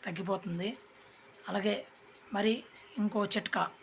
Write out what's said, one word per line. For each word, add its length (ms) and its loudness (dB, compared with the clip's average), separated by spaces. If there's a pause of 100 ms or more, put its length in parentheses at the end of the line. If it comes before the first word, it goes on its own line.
తగ్గిపోతుంది. 640 -2 (800)
అలాగే 260 2 (600)
మరి 180 4 (480)
ఇంకో 180 2 (140)
చిట్కా 300 0 (200)